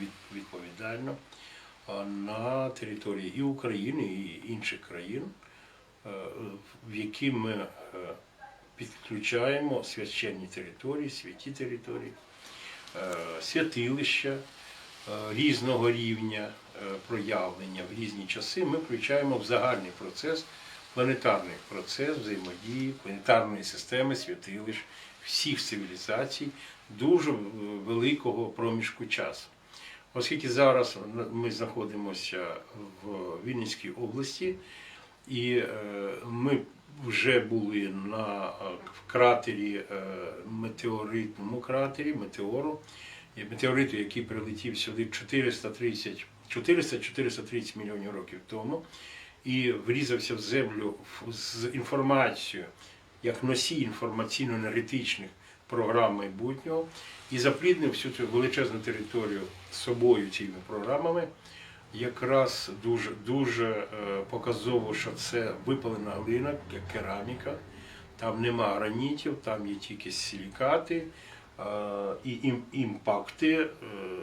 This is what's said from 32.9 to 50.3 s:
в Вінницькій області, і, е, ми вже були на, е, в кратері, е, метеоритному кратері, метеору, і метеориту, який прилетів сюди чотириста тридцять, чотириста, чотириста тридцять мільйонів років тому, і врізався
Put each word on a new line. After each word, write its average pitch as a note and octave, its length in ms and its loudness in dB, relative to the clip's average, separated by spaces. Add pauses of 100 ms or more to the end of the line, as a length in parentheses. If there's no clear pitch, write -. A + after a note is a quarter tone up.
в G2+ 40 -14 (400)
Вінницькій A2+ 440 -4
області, C3+ 640 -2 (760)
і, B2 280 2
е, A#2 120 4 (580)
ми A#2+ 320 4 (480)
вже B2 340 6
були G#2+ 480 2
на, G2+ 580 -2
е, F2+ 40 -2 (440)
в - 180 -10
кратері, G#2 800 6
е, G2 120 -4 (460)
метеоритному A2 1120 -2
кратері, C3+ 540 0
метеору, A#2 680 -2 (560)
і G#2+ 80 -8
метеориту, C3 520 2
який G#2 260 0
прилетів A2 560 -4
сюди A2 280 -2
чотириста A#2+ 640 0
тридцять, A2 560 -2 (220)
чотириста, E3+ 500 4
чотириста A#2+ 440 -2
тридцять A2+ 340 -4
мільйонів G#2 340 -6
років F#2 360 -8
тому, B2 360 -4 (640)
і B2+ 280 4
врізався A#2+ 640 2